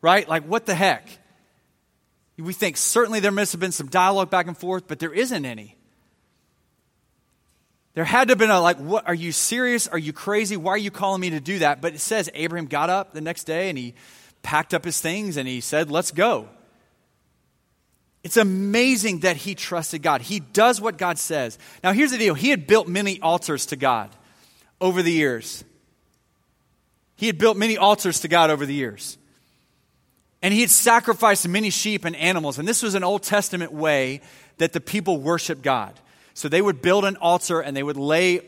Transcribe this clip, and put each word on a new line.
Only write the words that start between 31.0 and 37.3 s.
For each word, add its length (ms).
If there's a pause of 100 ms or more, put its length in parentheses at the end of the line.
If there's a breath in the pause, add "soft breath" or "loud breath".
many 200
sheep 360
and 100
animals. 440
And 60
this 160
was 140
an 80
Old 200
Testament 500
way 480 (360 loud breath)
that 140
the 80
people 380
worshiped 460
God. 360 (340 soft breath)
So 140
they 140
would 200
build 220
an 140
altar 420